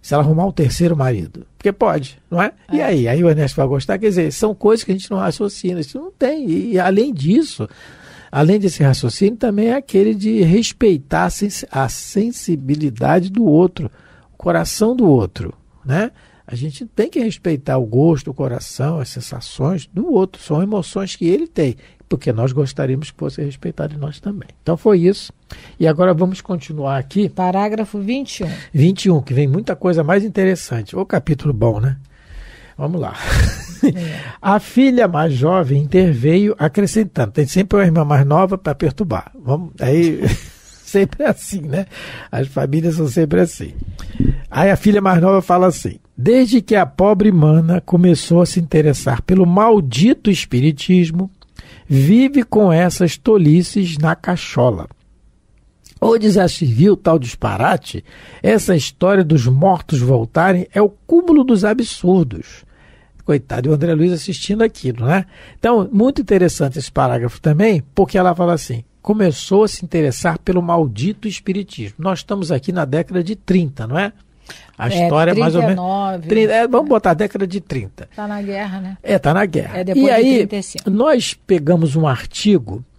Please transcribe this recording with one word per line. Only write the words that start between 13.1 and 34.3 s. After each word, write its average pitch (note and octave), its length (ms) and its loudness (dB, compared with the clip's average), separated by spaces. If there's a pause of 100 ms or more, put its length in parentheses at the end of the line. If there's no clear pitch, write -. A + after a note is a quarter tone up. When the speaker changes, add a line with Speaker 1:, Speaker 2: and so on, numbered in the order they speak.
Speaker 1:
do A3+ 160 -2
outro, E3 460 2 (420)
o - 40 -20
coração F3 580 -2
do B3 120 2
outro, G#2 460 0 (320)
né? E3+ 260 -2 (360)
A - 80 -10
gente D3 300 -8
tem A3+ 240 -4
que E4+ 100 -4
respeitar D#3+ 580 -4
o B2 80 -2
gosto, C#3 440 0
o C3 40 -10
coração, C3+ 680 -6
as B2+ 80 -8
sensações C3+ 840 -8
do C#4+ 180 -4
outro. F#3+ 300 -2
São D3+ 200 -2
emoções G3 540 -6
que F3 100 -6
ele B3 220 0
tem, C3+ 300 -4 (320)
porque C#3 240 -4
nós B2 180 -2
gostaríamos C#3 580 -4
que - 80 -20
fosse D3 240 -8
respeitado D3 540 -8
em - 20 -12
nós C#3+ 220 -10
também. G3+ 300 -12 (120)
Então E3 140 -2
foi G3+ 240 2
isso. F3+ 320 0 (480)
E D#3+ 80 2
agora F3 260 2
vamos F#3 280 -2
continuar D3 560 -6
aqui. F3+ 320 -2
Speaker 2:
Parágrafo G3+ 680 -4
vinte B3 420 -6
e - 20 -6
um. E3 60 -6 (240)
Speaker 1:
Vinte E3 320 2
e F#3+ 60 4
um, D3+ 100 2
que C3+ 120 -6
vem C#3 140 2
muita D#3+ 300 -2
coisa E3+ 260 0
mais G3 220 0
interessante. F#3 680 -4
Ô F#3 120 -6
capítulo - 480 -2
bom, G#2+ 260 0
né? C3+ 160 0 (840)
Vamos D#3 220 -6
lá. A2 140 -6 (720)
Speaker 2:
É. E3+ 520 -2